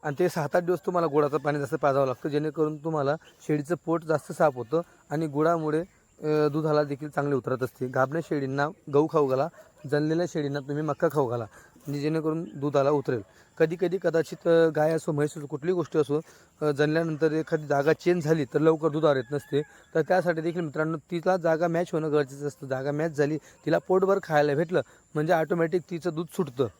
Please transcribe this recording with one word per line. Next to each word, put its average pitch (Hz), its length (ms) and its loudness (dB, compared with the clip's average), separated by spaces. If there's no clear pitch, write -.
आणि 147 160 -4
ते 180 100 4
सात 151 260 -4
आठ 180 80 2
दिवस 175 220 0
तुम्हाला 175 220 0
गुळाचं 147 300 2
पाणी 147 220 -2
जास्त 143 160 -6
पाजावं 139 320 2
लागतं, 131 220 -4
जेणेकरून 151 480 -2
तुम्हाला 147 380 -2
शेळीचं 151 280 -2
पोट 165 180 -2
जास्त 156 280 -2
साफ 143 240 2
होतं 123 260 -2
आणि 156 180 -2
गुळामुळे, 156 520 2
अ, 151 240 2
दुधाला 151 360 2
देखील 143 260 -6
चांगले 143 260 0
उतरत 123 280 -2
असते. 127 240 -6
गाभण्या 131 380 0
शेळींना 139 420 -2
गहू 147 180 4
खाऊ 151 160 4
घाला, 131 200 0
जनलेल्या 156 380 0
शेळींना 143 300 -4
तुम्ही 143 240 -6
मका 151 280 0
खाऊ 143 160 2
घाला, 117 180 -4
म्हणजे 143 260 -8
जेणेकरून 160 420 -2
दुधाला 143 480 0
उतरेल. 135 300 0
कधी 160 240 2
कधी 180 200 0
कदाचित, 165 460 -2
अ, 165 280 6
गाय 156 160 2
असो, 160 200 -2
म्हैस 147 260 -2
असो, 147 100 -12
कुठलीही 156 280 -2
गोष्ट 170 220 -2
असो, 147 240 0
अ, 151 100 0
जनल्यानंतर 156 600 0
एखादी 156 360 -2
जागा 143 260 4
चेंज 175 300 0
झाली 156 220 2
तर 147 140 -2
लवकर 160 300 4
दुधावर 151 260 2
येत 127 160 -4
नसते, 143 300 -4
तर 160 60 2
त्यासाठी 170 400 0
देखील 170 200 -4
मित्रांनो, 156 360 -4
तिला 180 400 -2
जागा 165 300 0
मॅच 170 260 0
होणं 156 180 -2
गरजेचं 143 360 -2
असतं. 143 200 -10
जागा 135 240 -4
मॅच 156 200 -2
झाली, 147 260 0
तिला - 400 -2
पोटभर 185 460 2
खायला 147 320 2
भेटलं 165 260 0
म्हणजे 156 200 0
ऑटोमॅटिक 165 480 0
तिचं 170 220 -6
दूध 151 180 -6
सुटतं. 135 360 -2